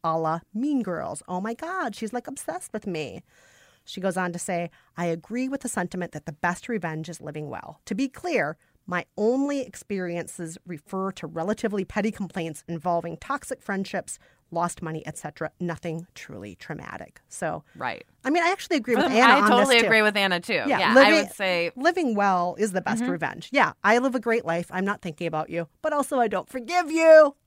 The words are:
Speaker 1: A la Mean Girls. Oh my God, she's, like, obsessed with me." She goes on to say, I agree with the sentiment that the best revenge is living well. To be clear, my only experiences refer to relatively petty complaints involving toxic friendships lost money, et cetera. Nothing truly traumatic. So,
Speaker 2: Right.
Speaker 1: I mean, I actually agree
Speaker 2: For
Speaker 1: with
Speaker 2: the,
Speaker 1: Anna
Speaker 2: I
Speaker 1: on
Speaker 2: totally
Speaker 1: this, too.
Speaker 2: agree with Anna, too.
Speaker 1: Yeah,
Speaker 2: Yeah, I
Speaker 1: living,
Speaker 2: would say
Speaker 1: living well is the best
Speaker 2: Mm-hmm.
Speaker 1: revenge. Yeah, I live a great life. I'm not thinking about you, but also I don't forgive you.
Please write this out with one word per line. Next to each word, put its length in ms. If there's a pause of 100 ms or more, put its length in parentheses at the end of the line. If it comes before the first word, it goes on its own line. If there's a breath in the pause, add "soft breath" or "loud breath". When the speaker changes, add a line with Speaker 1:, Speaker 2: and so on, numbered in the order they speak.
Speaker 1:
A 140
la 220 (140)
Mean 280
Girls. 460
Oh 140
my 120
God, 420
she's, 180
like, 140
obsessed 460
with 140
me." 360 (600 soft breath)
She 160
goes 160
on 140
to 80
say, 300 (260 soft breath)
I 120
agree 420
with 120
the 80
sentiment 440
that 120
the 60
best 380
revenge 400
is 100
living 300
well. 360
To 80
be 140
clear, 480 (300)
my 200 (120)
only 420
experiences 1040
refer 460
to 160
relatively 560
petty 280
complaints 580
involving 480
toxic 440
friendships 580 (320 soft breath)
lost 300
money, 240
et 120
cetera. 420
Nothing 460 (100)
truly 400
traumatic. 720
So, 340 (120)
Speaker 2:
Right. 300 (180)
Speaker 1:
I 60
mean, 140
I 60
actually 280
agree 180
Speaker 2:
For 80
Speaker 1:
with 80
Speaker 2:
the, 60
Speaker 1:
Anna 160
Speaker 2:
I 80
Speaker 1:
on 80
Speaker 2:
totally 260
Speaker 1:
this, 60
too. 60
Speaker 2:
agree 140
with 160
Anna, 220
too. 140
Speaker 1:
Yeah, 260
Speaker 2:
Yeah, 120
I 40
Speaker 1:
living, 180
Speaker 2:
would 180
say 440
Speaker 1:
living 400
well 440
is 120
the 100
best 200
Speaker 2:
Mm-hmm. 100
Speaker 1:
revenge. 400
Yeah, 220 (100)
I 140
live 180
a 40
great 260
life. 260
I'm 140
not 160
thinking 260
about 220
you, 180 (140)
but 120
also 260
I 80
don't 220
forgive 420
you. 440 (120)